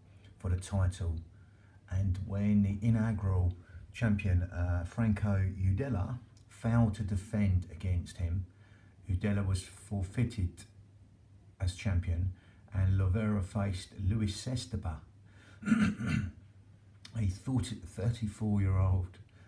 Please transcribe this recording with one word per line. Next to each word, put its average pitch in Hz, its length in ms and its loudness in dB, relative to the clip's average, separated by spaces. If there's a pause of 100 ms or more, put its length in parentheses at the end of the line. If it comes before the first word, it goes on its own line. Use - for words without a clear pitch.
(400)
for 95 100 -4
the 90 80 2
title. 90 640 -2 (720)
And 92 340 0
when 101 380 4
the 98 180 0
inaugural 101 720 2 (380)
champion, 95 500 2
uh, 87 400 -2
Franco 101 640 2 (120)
Udella, 101 580 0 (320)
failed 117 460 2
to 110 80 -4
defend 95 680 0
against - 460 -4
him, 92 300 -2 (600)
Udella 101 380 0
was 92 160 0
forfeited - 1040 -4 (920)
as 92 160 -2
champion, 87 580 0 (400)
and 95 260 4
Loveira 101 440 2
faced 98 460 -4 (160)
Luis 104 420 0
Esteban, 107 540 -6 (600)
<clears throat> - 720 2 (840)
a 107 100 2
thirty-four-year-old, 101 1900 0 (280)